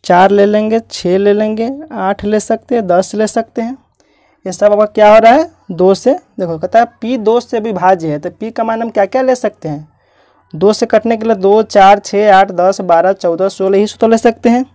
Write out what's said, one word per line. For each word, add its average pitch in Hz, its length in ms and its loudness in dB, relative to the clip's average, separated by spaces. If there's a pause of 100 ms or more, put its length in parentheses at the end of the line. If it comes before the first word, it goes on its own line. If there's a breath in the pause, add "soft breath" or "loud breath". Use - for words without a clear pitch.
चार 180 260 4
ले 202 160 2
लेंगे, 214 360 -2
छः 180 360 -4
ले 202 140 2
लेंगे, 214 360 -2 (260)
आठ 196 300 -6
ले 208 160 -2
सकते 226 340 -6
हैं, 220 120 -4
दस 180 280 0
ले 214 120 -2
सकते - 360 -6
हैं। 247 140 -10 (720)
ये 185 60 -10
सब 208 200 2
आपका 208 140 2
क्या 214 260 4
हो 220 60 8
रहा 226 140 6
है, 320 180 0 (220)
दो 180 220 2
से। 247 200 -2 (240)
देखो 170 200 -6
कहता 185 200 0
है 240 60 4 (160)
पी 240 180 -6
दो 220 220 0
से 233 200 -6
विभाज्य 185 520 -2
है 147 60 -6
तो - 120 -10
पी 220 200 -12
का 226 140 -6
मान 226 180 -4
हम 226 80 -6
क्या 202 160 0
क्या 262 160 -2
ले 254 140 0
सकते 202 320 -8
हैं, 151 200 -12 (680)
दो 190 180 0
से 220 140 -2
कटने 226 300 0
के 220 100 -6
लिए 226 100 0
दो, 196 280 2
चार, 202 360 4
छः, 208 340 0
आठ, 196 180 4
दस, 185 300 0
बारह, 175 320 2
चौदह, 180 360 -2
सोलह 190 280 -2
ही 208 80 2 (100)
तो 226 120 0
ले 226 100 2
सकते 233 300 0
हैं। 247 160 0 (100)